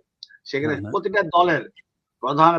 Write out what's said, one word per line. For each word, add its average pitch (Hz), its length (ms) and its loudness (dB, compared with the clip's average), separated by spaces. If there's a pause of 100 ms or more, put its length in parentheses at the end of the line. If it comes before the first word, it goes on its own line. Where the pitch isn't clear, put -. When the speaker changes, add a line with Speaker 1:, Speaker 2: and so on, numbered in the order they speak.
(440)
Speaker 1:
সেখানে 143 300 -4
Speaker 2:
হ্যাঁ, 98 80 -6
হ্যাঁ। 107 100 -10
Speaker 1:
প্রতিটা 196 320 -2
দলের 170 460 0 (540)
প্রধান 151 360 4